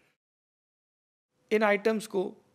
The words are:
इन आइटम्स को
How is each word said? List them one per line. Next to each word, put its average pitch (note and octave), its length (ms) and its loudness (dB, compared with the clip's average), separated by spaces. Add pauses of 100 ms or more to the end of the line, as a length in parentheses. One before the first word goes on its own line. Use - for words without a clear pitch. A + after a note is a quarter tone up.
(1500)
इन A3 120 2
आइटम्स G#3 440 0
को G3 240 -4 (240)